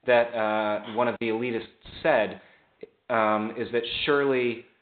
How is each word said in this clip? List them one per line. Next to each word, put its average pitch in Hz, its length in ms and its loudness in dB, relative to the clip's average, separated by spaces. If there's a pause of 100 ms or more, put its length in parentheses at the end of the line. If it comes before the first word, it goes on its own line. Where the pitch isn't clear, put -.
that, 120 280 4
uh, 107 600 -2
one 120 140 2
of 113 120 -2
the 117 60 -2
elitists 113 400 -4 (360)
said, 113 380 2 (720)
um, 110 480 2
is 113 120 -6
that 120 120 0 (240)
surely 131 580 2 (180)